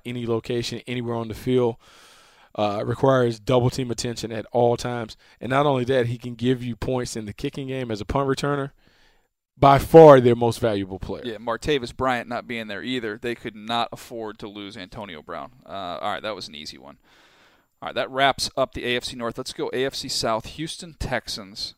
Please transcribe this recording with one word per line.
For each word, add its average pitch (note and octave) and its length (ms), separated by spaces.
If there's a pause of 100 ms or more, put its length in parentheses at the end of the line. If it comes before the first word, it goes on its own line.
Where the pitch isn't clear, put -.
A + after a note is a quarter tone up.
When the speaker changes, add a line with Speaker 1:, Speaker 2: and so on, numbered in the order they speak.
Speaker 1:
any B2 200
location, A#2 640
anywhere A#2+ 280
on A#2 120
the A2 60
field, B2 420 (800)
uh, G#2 300
requires A#2+ 560
double B2 280
team B2 220
attention A#2 400
at G#2+ 220
all A#2+ 240
times. A#2+ 400 (240)
And - 80
not C#3 160
only C3 200
that, B2 220
he A#2+ 100
can A#2+ 180
give B2 280
you A#2+ 140
points B2 400
in A2 80
the G#2 80
kicking C#3 340
game C3 240
as G#2 80
a G#2+ 60
punt C3+ 240
returner. C#3 420 (840)
By C#3 200
far D3+ 440
their A#2+ 160
most A#2 240
valuable G2 380
player. F#2+ 260
Speaker 2:
Yeah, A2 100
Martavis A#2 580
Bryant B2 360
not A#2 180
being A#2 200
there G2+ 140
either. A2+ 360
They A#2+ 180
could A2 220
not A#2 340
afford A2+ 480
to A#2+ 80
lose G2+ 300
Antonio F#2 440
Brown. D2 300 (140)
Uh, F2 340
all G2+ 140
right, D2 100
that G#2+ 100
was G2 140
an E2 80
easy D2 220
one. C2+ 200 (840)
All - 60
right, D#2 80
that A#2 140
wraps C3 460
up C3 180
the - 120
A B2 100
F B2 80
C - 140
North. A#2 200
Let's C3 140
go D3 220
A B2+ 100
F C3+ 120
C - 120
South. A2+ 380
Houston D3 520
Texans. A2 800